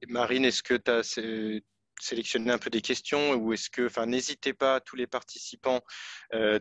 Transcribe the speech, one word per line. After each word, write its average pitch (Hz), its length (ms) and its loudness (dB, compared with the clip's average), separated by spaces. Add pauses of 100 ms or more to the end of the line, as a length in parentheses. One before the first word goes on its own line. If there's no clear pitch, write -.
Marine, 120 340 2
est-ce 123 200 2
que - 100 2
tu 120 160 2
as 117 140 4
sé-, 110 600 -4 (360)
sélectionné 117 500 -2
un 120 80 4
peu 120 140 -4
des 113 100 0
questions 143 540 0
ou 113 180 0
est-ce - 160 -4
que, 123 160 0
enfin, 113 220 0
n'hésitez 131 460 -2
pas, 135 260 2
tous - 160 -12
les 123 100 -2
participants, - 760 -4 (520)
euh, 107 280 4